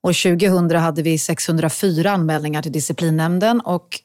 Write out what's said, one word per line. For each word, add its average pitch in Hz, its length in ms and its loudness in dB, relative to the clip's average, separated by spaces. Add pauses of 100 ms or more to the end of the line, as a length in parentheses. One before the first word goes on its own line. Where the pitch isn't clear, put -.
År 175 100 2
tjugohundra 175 640 2
hade 165 220 0
vi 160 160 0
sexhundrafyra 165 920 0
anmälningar 156 500 -2
till 151 100 -8
disciplinnämnden 170 880 0
och 175 260 -6 (180)